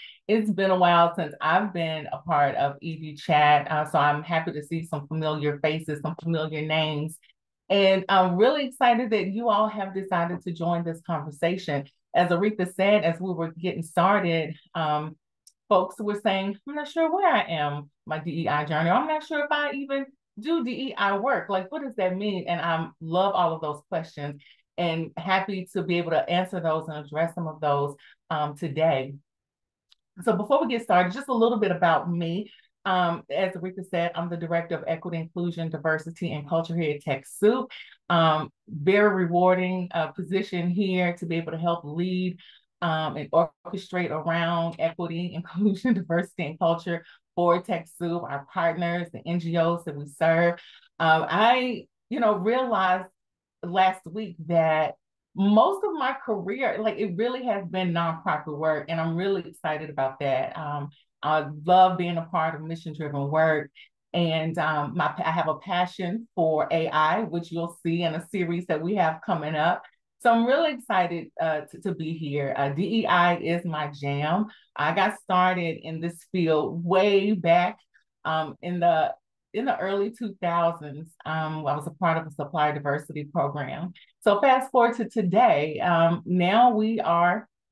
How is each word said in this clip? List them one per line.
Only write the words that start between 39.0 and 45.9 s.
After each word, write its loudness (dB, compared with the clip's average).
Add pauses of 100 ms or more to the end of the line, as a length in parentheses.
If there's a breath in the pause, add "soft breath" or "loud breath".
rewarding, 2
uh, -2
position -4
here 0
to -10
be -2
able -6
to -6
help -2
lead, -2 (460 loud breath)
um, -2
and -8
orchestrate -2
around -2
equity, -4
<laughs> -8
inclusion, 0